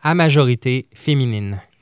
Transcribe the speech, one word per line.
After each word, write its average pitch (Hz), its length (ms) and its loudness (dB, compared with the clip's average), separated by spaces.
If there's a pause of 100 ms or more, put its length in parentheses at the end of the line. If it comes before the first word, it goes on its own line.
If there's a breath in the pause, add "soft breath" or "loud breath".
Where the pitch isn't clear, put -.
à 160 120 0
majorité 131 760 0
féminine. 110 680 -2 (220)